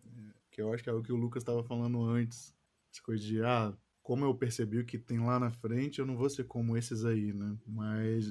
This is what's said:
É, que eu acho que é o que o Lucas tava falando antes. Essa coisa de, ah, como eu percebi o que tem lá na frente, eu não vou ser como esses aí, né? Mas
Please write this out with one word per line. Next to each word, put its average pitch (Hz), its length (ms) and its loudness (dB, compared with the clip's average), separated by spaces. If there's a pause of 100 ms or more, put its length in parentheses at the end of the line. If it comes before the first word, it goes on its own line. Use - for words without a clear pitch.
É, 110 280 -18 (180)
que - 100 -8
eu 110 120 0
acho 120 100 -4
que - 60 -4
é 120 40 0
o 113 100 0
que 113 100 -6
o 120 40 2
Lucas 120 260 0
tava 120 200 0
falando 120 400 0
antes. 117 500 0 (380)
Essa - 120 -20
coisa 110 200 -2
de, 110 200 0
ah, 117 300 4 (280)
como 135 240 0
eu 135 80 4
percebi 117 460 0
o 120 60 0
que 120 120 -8
tem 120 220 -2
lá 123 200 4
na 123 120 2
frente, 120 480 -2
eu 135 80 0
não 127 100 -2
vou 127 140 2
ser 131 140 -4
como 117 300 0
esses 113 300 -2
aí, 107 260 2
né? 101 240 -4 (120)
Mas 110 640 0